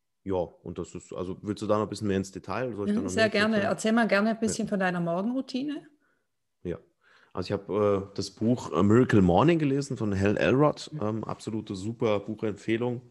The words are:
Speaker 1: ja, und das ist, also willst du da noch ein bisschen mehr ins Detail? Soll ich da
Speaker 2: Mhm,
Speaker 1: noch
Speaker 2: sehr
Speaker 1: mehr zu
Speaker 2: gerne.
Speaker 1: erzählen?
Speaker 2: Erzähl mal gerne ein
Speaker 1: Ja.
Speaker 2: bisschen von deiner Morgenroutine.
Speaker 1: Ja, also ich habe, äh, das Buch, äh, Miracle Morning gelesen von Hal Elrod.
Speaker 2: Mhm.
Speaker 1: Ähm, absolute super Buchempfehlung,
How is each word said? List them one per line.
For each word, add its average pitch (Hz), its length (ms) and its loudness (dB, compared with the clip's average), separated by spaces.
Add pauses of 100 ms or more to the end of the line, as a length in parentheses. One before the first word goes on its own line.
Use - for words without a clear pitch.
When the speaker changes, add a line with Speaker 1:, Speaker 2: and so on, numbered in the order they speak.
(260)
Speaker 1:
ja, 95 100 -4
und 87 420 -6
das 87 180 -10
ist, - 180 -16
also 92 280 -8
willst 101 200 -6
du 107 60 -6
da 104 100 2
noch 107 60 2
ein 92 60 -4
bisschen 104 180 -6
mehr 98 100 2
ins 95 140 -4
Detail? 104 440 -8
Soll 101 120 -4
ich 208 60 0
da 214 80 0
Speaker 2:
Mhm, - 0 -
Speaker 1:
noch - 100 -4
Speaker 2:
sehr 220 120 2
Speaker 1:
mehr 220 80 2
zu 208 60 0
Speaker 2:
gerne. 214 240 2
Speaker 1:
erzählen? 202 80 0
Speaker 2:
Erzähl 220 240 0
mal 233 140 2
gerne 202 240 2
ein 220 40 -2
Speaker 1:
Ja. 220 40 -10
Speaker 2:
bisschen 220 300 -2
von 202 100 -2
deiner 180 220 0
Morgenroutine. 254 880 -4 (760)
Speaker 1:
Ja, 87 160 -6 (540)
also 92 140 -6
ich - 40 -4
habe, 101 600 0
äh, - 40 -20
das - 160 -6
Buch, 120 400 -2
äh, 82 120 2
Miracle 110 380 6
Morning 107 380 6
gelesen 139 380 -2
von 104 200 -2
Hal 98 200 2
Elrod. 135 540 2
Speaker 2:
Mhm. 151 100 -8
Speaker 1:
Ähm, 107 220 -4
absolute 104 520 -8
super 107 440 0
Buchempfehlung, 113 920 -4